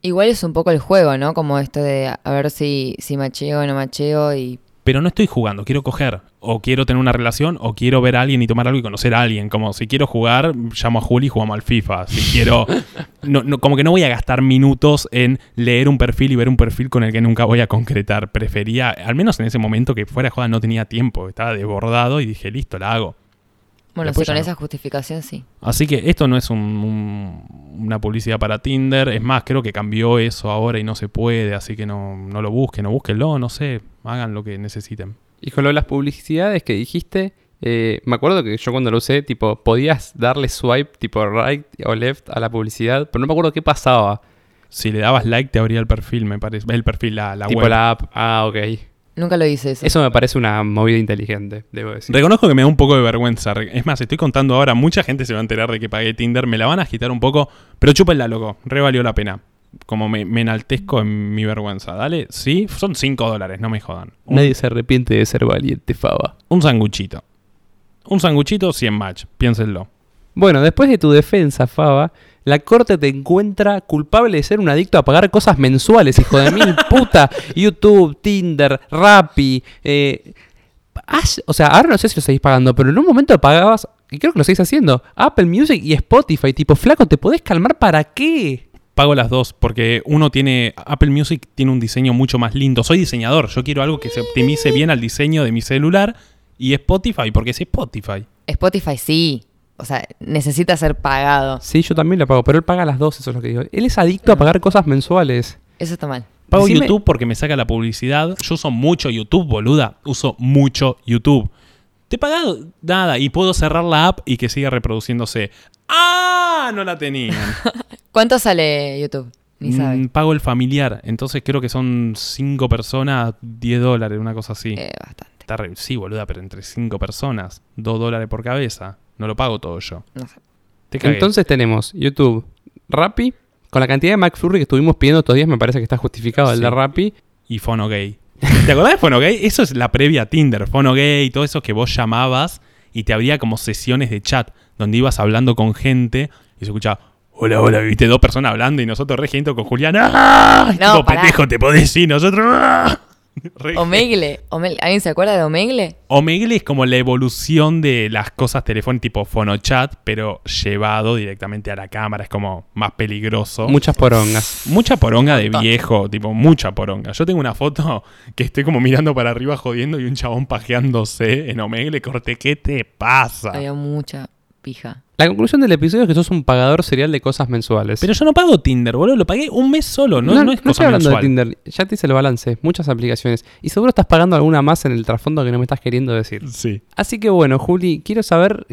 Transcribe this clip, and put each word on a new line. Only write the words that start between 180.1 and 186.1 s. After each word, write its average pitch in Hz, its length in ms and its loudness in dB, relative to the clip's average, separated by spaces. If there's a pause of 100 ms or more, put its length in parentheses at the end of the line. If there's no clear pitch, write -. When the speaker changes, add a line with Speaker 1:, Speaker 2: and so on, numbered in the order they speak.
Speaker 2:
No, 151 120 2
Speaker 3:
No, 285 120 6
Speaker 2:
no 254 80 2
es 247 60 -2
Speaker 3:
no - 40 -16
Speaker 2:
cosa - 80 2
Speaker 3:
estoy 320 140 2
hablando 180 240 4
Speaker 2:
mensual. 117 120 4
Speaker 3:
de 139 60 2
Tinder. 127 380 0
Ya - 200 -4
te 214 100 -4
hice 170 120 -2
el 135 60 2
balance. 131 480 0
Muchas 165 260 -2
aplicaciones. 120 560 -2 (180)
Y - 60 -8
seguro 233 220 2
estás - 160 2
pagando 170 320 4
alguna 151 240 4
más 151 240 2
en 131 80 0
el 113 120 -2
trasfondo 139 380 -4
que 123 80 -2
no 120 60 0
me 123 80 0
estás 135 160 -6
queriendo 123 320 -2